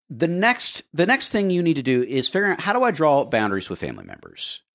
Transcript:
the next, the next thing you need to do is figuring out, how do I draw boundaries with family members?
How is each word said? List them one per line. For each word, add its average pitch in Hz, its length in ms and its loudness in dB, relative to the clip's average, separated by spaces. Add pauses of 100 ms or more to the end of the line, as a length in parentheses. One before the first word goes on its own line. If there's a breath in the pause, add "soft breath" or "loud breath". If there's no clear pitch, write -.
the 160 200 -2
next, 202 540 0 (100)
the 165 140 2
next 254 240 2
thing 202 200 0
you 175 120 2
need 165 140 2
to 135 60 -4
do 123 200 2
is 123 260 -2
figuring 196 240 0
out, - 80 -6
how 196 120 -2
do 247 100 2
I 247 80 2
draw 147 340 4
boundaries 101 460 -2
with 87 100 -8
family 55 240 -10
members? 50 580 -14 (120)